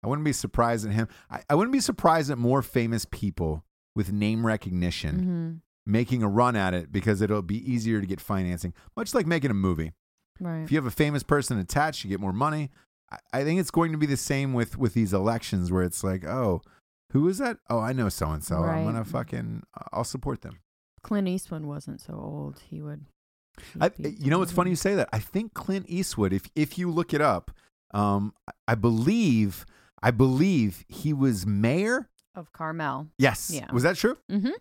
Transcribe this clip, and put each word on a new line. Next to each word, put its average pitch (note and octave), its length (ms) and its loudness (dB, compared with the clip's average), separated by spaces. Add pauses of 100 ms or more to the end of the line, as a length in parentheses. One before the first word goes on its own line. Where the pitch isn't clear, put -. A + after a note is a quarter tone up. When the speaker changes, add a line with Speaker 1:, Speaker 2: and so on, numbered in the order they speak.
Speaker 1:
I - 60 -6
wouldn't D3 160 -2
be D3 80 2
surprised A#2 540 0
at G#2 60 -2
him. A2 160 2 (220)
I, - 180 -10
I D3 60 4
wouldn't A3 180 4
be C#4 80 4
surprised E3 500 2
at C3+ 80 0
more A#2+ 240 4
famous A#2 480 0
people E2 540 -4 (320)
with F#2+ 160 -2
name G#2+ 320 0
recognition F2+ 760 -2
Speaker 2:
Mm-hmm. E3+ 320 -2 (380)
Speaker 1:
making A#2+ 320 2
a G#2 60 4
run A#2+ 280 4
at F#2+ 180 2
it E2 160 -4
because G2 320 2
it'll G#2 200 2
be G#2 300 -4
easier A2+ 280 0
to G2 60 -2
get F#2 140 -4
financing, F2+ 540 -4 (220)
much - 180 -6
like G#3+ 120 2
making D#3 240 2
a G#2+ 40 2
movie. E2+ 380 0 (480)
Speaker 2:
Right. E3 220 -6
Speaker 1:
If D3+ 100 -2
you D3 60 4
have C3+ 80 0
a A#2 40 -2
famous D3 320 0
person C3 360 0
attached, D3 460 -2
you G2 60 -6
get F#2+ 100 -2
more F#2+ 120 -4
money. D3 380 -2 (400)
I, - 80 -16 (140)
I C#3 120 -2
think E3 160 2
it's F3 100 -2
going E3 220 2
to D#3 60 -4
be D3+ 80 2
the C#3 100 2
same C#3 360 0
with, A#2+ 240 0
with A#2+ 180 0
these G#2+ 200 2
elections G2 560 0
where F#2 140 4
it's - 180 -4
like, F#2+ 220 -2
"Oh, G2+ 360 0 (520)
who D3 160 4
is F#3+ 100 0
that? A#3+ 200 -4 (120)
Oh, A#2 80 0
I A2+ 140 -2
know B2 160 0
so-and-so. D#2 480 -4
I'm E2 80 0
Speaker 2:
Right. E2 200 0
Speaker 1:
gonna A2 200 -2
fucking, A2+ 580 -8 (300)
I'll A#2 120 -4
support C3+ 380 -8
them." - 160 -16 (460)
Speaker 2:
Clint G3+ 240 -2
Eastwood F3+ 340 -6
wasn't D3 380 -10
so E3 140 -14
old. D3 540 -10
He D#3 140 -12
would, D3 220 -12 (680)
he'd - 80 -2
Speaker 1:
I, E3 80 4
Speaker 2:
be D3+ 280 -8
Speaker 1:
you C3+ 120 0
know, F3 120 4
it's E3+ 100 -2
funny F3+ 180 2
you F3 60 2
Speaker 2:
totally F#3+ 160 0
Speaker 1:
say G3+ 40 2
that. D3+ 160 2
I A2 80 0
think G#3+ 340 -4
Clint F#3+ 340 -4
Eastwood, F3 440 0
if, F#2+ 240 -2
if D3+ 220 0
you F3+ 120 -2
look E3 240 0
it C#3+ 60 2
up, A2+ 320 2 (400)
um, G2+ 420 0 (140)
I, - 40 -18 (200)
I - 20 4
believe, A#2 880 2 (380)
I A2+ 80 4
believe C3 800 2
he - 240 -4
was B2+ 340 2
mayor D#3+ 640 0 (260)
Speaker 2:
Of E3 180 -16
Carmel. D#3 560 -6 (100)
Speaker 1:
Yes. B2+ 360 2
Speaker 2:
Yeah. C#3 180 -6
Speaker 1:
Was B2 120 2
that F3+ 120 4
true? B3 220 0 (140)
Speaker 2:
Mm-hmm. G#3 180 0 (100)